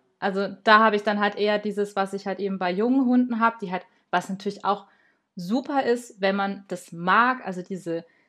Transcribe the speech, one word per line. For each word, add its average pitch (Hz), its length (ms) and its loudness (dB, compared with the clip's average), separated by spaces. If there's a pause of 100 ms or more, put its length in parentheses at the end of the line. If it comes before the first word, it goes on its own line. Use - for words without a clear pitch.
(180)
Also 196 300 -2 (160)
da 214 140 10
habe 214 180 4
ich 202 60 -2
dann 208 180 -2
halt 208 160 0
eher 208 220 2
dieses, 202 380 -4
was 196 160 -2
ich 196 140 -8
halt 190 120 -4
eben 190 200 -4
bei 180 120 -2
jungen 247 360 2
Hunden 247 340 2
habe, 226 200 2
die 185 120 -8
halt, 180 120 -6 (260)
was 180 180 0
natürlich 196 360 -6
auch 202 220 -2 (480)
super 254 500 -2
ist, 240 360 -4
wenn 196 160 2
man 196 320 -4
das - 240 -10
mag, 214 520 2
also 180 180 -6
diese 170 420 -6 (240)